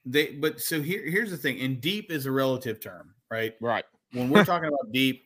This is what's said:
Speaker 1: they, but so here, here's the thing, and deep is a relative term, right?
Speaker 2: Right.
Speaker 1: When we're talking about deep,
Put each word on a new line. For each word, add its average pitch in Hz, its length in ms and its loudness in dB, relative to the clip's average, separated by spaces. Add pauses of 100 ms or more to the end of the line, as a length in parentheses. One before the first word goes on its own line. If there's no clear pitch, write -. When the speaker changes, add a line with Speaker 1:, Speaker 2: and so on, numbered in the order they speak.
Speaker 1:
they, 139 260 2
but 151 280 -2
so 160 200 -2
here, 180 240 -2
here's 196 260 0
the 175 60 -6
thing, 131 240 -2
and 131 200 -2
deep 196 300 -2
is 147 160 -2
a 135 40 -2
relative 131 500 0
term, 90 340 -16 (160)
right? 113 300 -4
Speaker 2:
Right. 113 240 -2 (280)
Speaker 1:
When 123 160 -2
we're 185 160 8
talking 170 240 0
about 135 240 -4
deep, 131 340 2